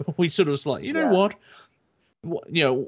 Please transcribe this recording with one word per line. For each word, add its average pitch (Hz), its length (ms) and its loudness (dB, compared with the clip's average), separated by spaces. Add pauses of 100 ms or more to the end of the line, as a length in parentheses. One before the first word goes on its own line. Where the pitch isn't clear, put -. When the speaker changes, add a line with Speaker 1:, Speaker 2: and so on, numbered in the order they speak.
Speaker 1:
<laughs> 160 80 -8
We 175 140 2
sort 165 180 2
of, 143 60 0
it's 135 120 -6
like, - 180 -4
"You 269 100 -6
know 320 60 -2
Speaker 2:
Yeah. 277 120 2
Speaker 1:
what? 196 220 2 (920)
Wha-, 165 240 -6
you 165 160 2
know, 131 100 4 (140)